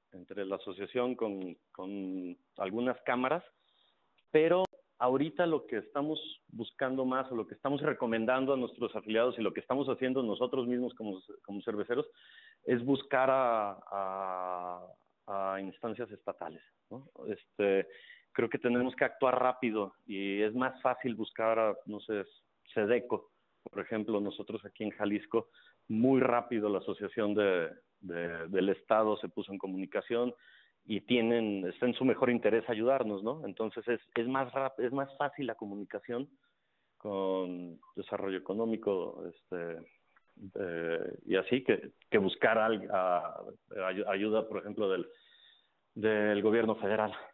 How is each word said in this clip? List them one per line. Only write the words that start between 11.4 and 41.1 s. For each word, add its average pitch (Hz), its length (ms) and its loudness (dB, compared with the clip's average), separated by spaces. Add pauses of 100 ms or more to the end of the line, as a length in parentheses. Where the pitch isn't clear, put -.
como 101 180 -10
cerveceros 117 460 -2 (560)
es 120 200 2
buscar 131 460 2
a, 113 480 2 (140)
a, 92 960 -4 (400)
a 98 340 -2
instancias 107 480 -6
estatales, 85 540 -10 (260)
¿no? 85 200 -14 (180)
Este, 98 600 2 (440)
creo 117 180 2
que 127 100 -4
tenemos 123 360 2
que 143 100 2
actuar 123 340 2
rápido 113 540 0 (140)
y 98 340 -2
es 107 140 2
más 127 260 -2
fácil 123 340 0
buscar 110 440 0
a, 107 160 4 (100)
no 104 140 -8
sé, 101 260 -4 (480)
sedeco, 110 560 0 (340)
por - 180 -8
ejemplo, 107 380 -2
nosotros 104 460 -6
aquí - 180 -12
en 104 80 -4
Jalisco, 104 580 -2 (380)
muy 123 340 6
rápido 120 480 2
la 98 100 2
asociación 104 540 -2
de, 95 360 4 (300)
de, 85 480 -6
del 95 220 4
Estado 107 480 2
se - 100 -6
puso 98 240 -8
en 98 60 -8
comunicación 98 760 -2 (520)
y 104 160 -2
tienen, 113 640 2
está 92 180 -4
en 120 80 2
su 131 120 0
mejor 123 240 4
interés 113 400 2
ayudarnos, 113 520 0
¿no? 131 240 -4
Entonces 110 420 -6
es, 117 120 0 (160)
es 117 120 0
más 131 260 -2
rap-, 135 260 -4
es 120 140 0
más 139 240 -4
fácil 139 300 -4
la 113 80 -4
comunicación 107 760 -8 (680)
con 95 840 -4 (160)
desarrollo 98 420 -4
económico, 104 880 -2
este, 85 500 -8 (800)
eh, 85 720 -4